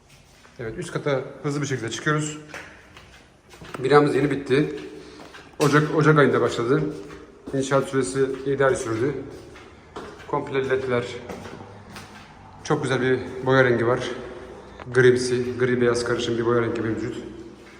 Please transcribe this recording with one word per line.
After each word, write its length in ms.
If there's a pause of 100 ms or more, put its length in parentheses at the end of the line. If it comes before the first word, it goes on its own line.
(600)
Evet, 180
üst 140
kata 300 (220)
hızlı 180
bir 60
şekilde 220
çıkıyoruz. 480 (1400)
Binamız 360
yeni 160
bitti. 480 (800)
Ocak, 360
Ocak 220
ayında 240
başladı. 420 (680)
İnşaat 360
süresi 400 (160)
yedi 200
ay 100
sürdü. 400 (1120)
Komple 420
ledler. 360 (1600)
Çok 200
güzel 180
bir 440
boya 180
rengi 240
var. 120 (960)
Grimsi, 640
gri 240
beyaz 220
karışım 340
bir 80
boya 160
rengi 200
mevcut. 360 (640)